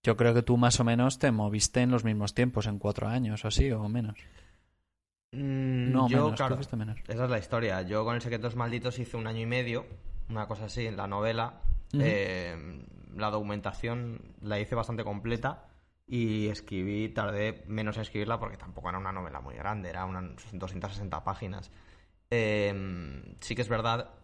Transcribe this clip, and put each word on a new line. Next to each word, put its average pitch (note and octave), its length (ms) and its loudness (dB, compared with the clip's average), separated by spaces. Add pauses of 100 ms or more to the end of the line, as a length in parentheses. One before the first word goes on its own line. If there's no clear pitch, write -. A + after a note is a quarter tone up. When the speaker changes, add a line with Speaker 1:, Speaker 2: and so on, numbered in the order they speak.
Speaker 1:
Yo A2 120 4
creo A#2 200 6
que A#2+ 80 6
tú B2 140 6
más A#2+ 220 6
o B2+ 40 6
menos A#2+ 340 4
te C#3 140 4
moviste G#2+ 500 2
en B2 80 6
los B2 140 4
mismos G#2+ 320 2
tiempos, A#2+ 320 4
en G#2 100 0
cuatro G#2 300 0
años A2 360 0
o A2+ 40 -2
así, C3+ 240 4
o G#2+ 180 0
menos. A2 260 -2 (1160)
Speaker 2:
Mm, C3 600 2
Speaker 1:
No, B2+ 160 6
Speaker 2:
yo, B2 100 4
Speaker 1:
menos, A#2 140 4
tú G#2+ 60 -2
Speaker 2:
claro, B2+ 180 2
Speaker 1:
fuiste C3+ 200 -6
menos. A2 220 -4 (100)
Speaker 2:
esa A#2 180 -2
es B2 40 0
la A#2+ 100 2
historia. G#2 420 0
Yo G2+ 240 0
con A#2+ 100 0
El A#2+ 60 -2
Secretos A#2 340 -4
Malditos A#2+ 440 -2
hice A#2+ 180 -6
un A2+ 100 -4
año A2+ 140 -4
y A2+ 60 -2
medio, A#2+ 380 0 (440)
una G#2+ 180 -2
cosa G#2+ 180 -6
así, A#2 200 -4
en G#2+ 120 -4
la G2 100 -4
novela. A2 540 0 (320)
Speaker 1:
Ujú. C#3+ 120 4
Speaker 2:
Eh, F2 800 -2 (300)
la G#2+ 160 0
documentación G#2+ 1080 -4
la G#2 180 -2
hice G#2 160 -2
bastante A#2 280 -2
completa A2+ 640 -4 (420)
y A2 420 0
escribí, G2+ 600 -2
tardé G#2+ 580 -2
menos G#2+ 280 -2
en A2 80 -4
escribirla G#2 360 -2
porque G2+ 180 -8
tampoco F2+ 320 -10
era F#2 100 -4
una F#2+ 120 -4
novela E2 300 -8
muy C2 140 -12
grande, F#2+ 340 -4
era F#2 160 -6
unas F#2 260 -6 (200)
doscientas F#2 420 -6
sesenta F#2 300 -6
páginas. F#2+ 480 -6 (580)
Eh, G2 1120 -2
sí - 160 -6
que A#2+ 80 -2
es G#2 60 -4
verdad A#2 420 0 (120)